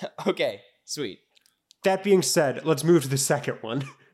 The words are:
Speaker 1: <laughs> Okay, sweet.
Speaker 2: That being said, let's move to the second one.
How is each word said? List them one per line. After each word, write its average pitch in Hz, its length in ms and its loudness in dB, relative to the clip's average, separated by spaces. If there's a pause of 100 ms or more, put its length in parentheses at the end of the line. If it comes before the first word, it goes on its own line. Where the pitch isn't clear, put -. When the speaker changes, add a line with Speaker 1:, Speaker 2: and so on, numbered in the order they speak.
(160)
Speaker 1:
<laughs> - 100 -6
Okay, 135 360 -2 (220)
sweet. 113 360 -8 (640)
Speaker 2:
That 190 180 0
being 190 200 4
said, 139 420 0
let's 151 200 0
move 165 180 6
to 131 60 -8
the 135 100 0
second 139 440 -2
one. 120 220 -4 (300)